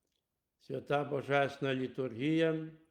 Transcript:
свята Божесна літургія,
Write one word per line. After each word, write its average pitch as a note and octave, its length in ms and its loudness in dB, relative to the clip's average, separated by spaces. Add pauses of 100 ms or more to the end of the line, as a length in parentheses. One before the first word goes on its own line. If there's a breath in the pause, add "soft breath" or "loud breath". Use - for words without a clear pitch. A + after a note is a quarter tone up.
(600)
свята C#3+ 440 -2
Божесна C#3 720 0
літургія, D3+ 960 0 (200)